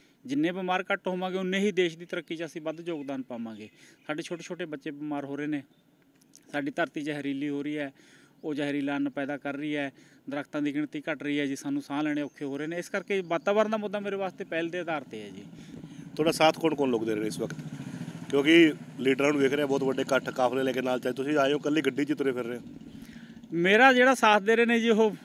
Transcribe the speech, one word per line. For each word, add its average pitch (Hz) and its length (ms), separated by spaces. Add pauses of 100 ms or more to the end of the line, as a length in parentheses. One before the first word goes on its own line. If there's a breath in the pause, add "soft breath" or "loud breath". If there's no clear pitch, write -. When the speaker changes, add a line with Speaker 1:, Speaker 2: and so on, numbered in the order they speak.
(260 soft breath)
Speaker 1:
ਜਿੰਨੇ 147 260
ਬਿਮਾਰ 185 320 (100)
ਘੱਟ 190 140
ਹੋਵਾਂਗੇ, 185 300
ਉਨੇ 190 220
ਹੀ 202 120
ਦੇਸ਼ 165 260
ਦੀ 175 80
ਤਰੱਕੀ 175 300
'ਚ 165 100
ਅਸੀਂ 160 160
ਵੱਧ 160 260
ਯੋਗਦਾਨ 139 340
ਪਾਵਾਂਗੇ। 113 480 (380 soft breath)
ਸਾਡੇ 151 140
ਛੋਟੇ 170 220
ਛੋਟੇ 175 220
ਬੱਚੇ 151 260
ਬਿਮਾਰ 143 340
ਹੋ 139 100
ਰਹੇ 147 120
ਨੇ, 147 160 (880)
ਸਾਡੀ 147 200
ਧਰਤੀ 156 300
ਜ਼ਹਿਰੀਲੀ 143 480
ਹੋ 143 140
ਰਹੀ 151 140
ਹੈ, 139 160 (500 soft breath)
ਉਹ 156 100
ਜ਼ਹਿਰੀਲਾ 143 420
ਅੰਨ 139 140
ਪੈਦਾ 139 280
ਕਰ 139 180
ਰਹੀ 147 200
ਹੈ, 139 160 (380 soft breath)
ਦਰੱਖਤਾਂ 147 320
ਦੀ 147 120
ਗਿਣਤੀ 151 380
ਘੱਟ 139 120
ਰਹੀ 147 160
ਹੈ 143 60
ਜੀ, 135 100
ਸਾਨੂੰ 139 260
ਸਾਹ 143 220
ਲੈਣੇ 147 180
ਔਖੇ 143 240
ਹੋ 139 120
ਰਹੇ 151 100
ਨੇ। 170 100
ਇਸ 170 120
ਕਰਕੇ 196 320
ਵਾਤਾਵਰਣ 202 480
ਦਾ 220 80
ਮੁੱਦਾ 208 220
ਮੇਰੇ 202 160
ਵਾਸਤੇ 190 280
ਪਹਿਲ 165 260
ਦੇ 175 100
ਆਧਾਰ 160 220
'ਤੇ 110 200
ਹੈ 104 80
ਜੀ। 98 140 (720 loud breath)
Speaker 2:
ਤੁਹਾਡਾ 156 160
ਸਾਥ 156 280
ਕੌਣ 156 160
ਕੌਣ 135 140
ਲੋਕ 113 160
ਦੇ 110 80
ਰਹੇ 107 80
ਨੇ 110 60
ਇਸ 104 120
ਵਕਤ? - 160 (720 loud breath)
ਕਿਉਂਕਿ 151 440 (260)
ਲੀਡਰਾਂ 135 320
ਨੂੰ 143 100
ਵੇਖ 131 120
ਰਹੇ 147 120
ਬਹੁਤ 135 180
ਵੱਡੇ 131 180
ਇਕੱਠ, 131 280
ਕਾਫਲੇ 127 340
ਲੈ 131 80
ਕੇ 127 100
ਨਾਲ, 127 180
ਚਾਹੇ 120 140
ਤੁਸੀਂ 139 240
ਆਏ 139 160
ਹੋ 147 40
ਇਕੱਲੀ 147 240
ਗੱਡੀ 135 240
'ਚ 147 80
ਤੁਰੇ 135 180
ਫਿਰ 120 120
ਰਹੇ 120 140
ਹੋ। 117 60 (880 loud breath)
Speaker 1:
ਮੇਰਾ 208 400
ਜਿਹੜਾ 254 220
ਸਾਥ 214 280
ਦੇ 220 120
ਰਹੇ 233 100
ਨੇ 233 140
ਜੀ, 226 100
ਉਹ 214 360